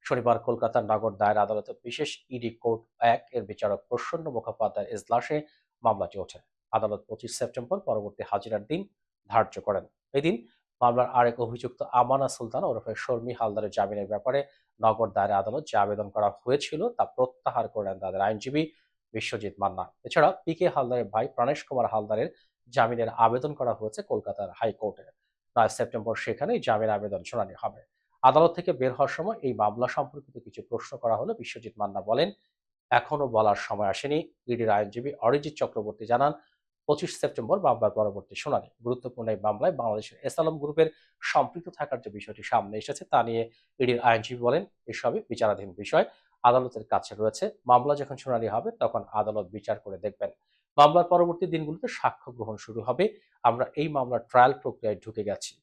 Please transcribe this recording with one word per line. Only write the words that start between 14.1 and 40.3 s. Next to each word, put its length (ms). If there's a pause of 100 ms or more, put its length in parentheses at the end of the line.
নগর 260
দায়ের 240
আদালত 360
যে 100
আবেদন 320
করা 200 (140)
হয়েছিল 460
তা 160
প্রত্যাহার 640
করে 220
নেন 100
তাদের 220
আইনজীবী 440 (480)
বিশ্বজিৎ 460
মান্না। 320 (120)
এছাড়া 280 (140)
পিকে 220
হালদারের 380
ভাই 220
প্রাণেশ 360
কুমার 220
হালদারের 440 (380)
জামিনের 420
আবেদন 440
করা 200
হয়েছে 280
কলকাতার 500
হাইকোর্টে। 540 (500)
নয় 120
সেপ্টেম্বর 480
সেখানেই 440
জামিন 300
আবেদন 340
শুনানি 360
হবে। 220 (400)
আদালত 340
থেকে 180
বের 180
হওয়ার 160
সময় 340
এই 120
মামলা 340
সম্পর্কিত 560
কিছু 260
প্রশ্ন 280
করা 180
হলে 180
বিশ্বজিৎ 440
মান্না 240
বলেন, 300 (600)
"এখনো 360
বলার 280
সময় 320
আসেনি।" 320 (280)
ইডির 220
আইনজীবী 440
অরিজিৎ 400
চক্রবর্তী 520
জানান, 280 (540)
পঁচিশ 320
সেপ্টেম্বর 400
মামলার 320
পরবর্তী 440
শুনানি। 320 (160)
গুরুত্বপূর্ণ 460
এই 100
মামলায় 320
বাংলাদেশের 520
এসালম 340